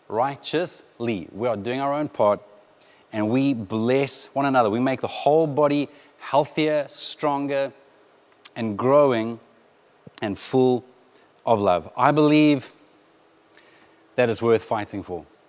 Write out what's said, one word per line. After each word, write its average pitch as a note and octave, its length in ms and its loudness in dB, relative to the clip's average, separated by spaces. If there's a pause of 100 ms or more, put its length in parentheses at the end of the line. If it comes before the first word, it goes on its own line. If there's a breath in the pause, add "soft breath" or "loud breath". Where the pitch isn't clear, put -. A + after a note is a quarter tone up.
righteously, A#2+ 1200 -4
we G#2+ 160 -6
are A2+ 80 -2
doing A#2+ 240 -6
our C#3+ 140 -2
own D3+ 160 -4
part, G#2 320 2 (720 soft breath)
and G#2+ 160 -2
we C3+ 240 2
bless A#2 800 -2
one C#3 120 -2
another. B2+ 240 2
We A2+ 100 -2
make C3 200 -2
the A2 80 -6
whole D#3 400 2
body C#3+ 420 0 (280 loud breath)
healthier, D3+ 720 -2
stronger, C#3 840 -4 (840)
and A2 220 -4
growing A#2+ 640 2 (840)
and G2+ 180 -6
full B2+ 440 2 (640 soft breath)
of A2+ 160 2
love. F#2 340 0
I C3 160 4
believe D3+ 600 4 (1400 soft breath)
that B2 140 2
it's A2 120 -4
worth A2+ 220 4
fighting G#2 400 -6
for. E2 220 -10 (220)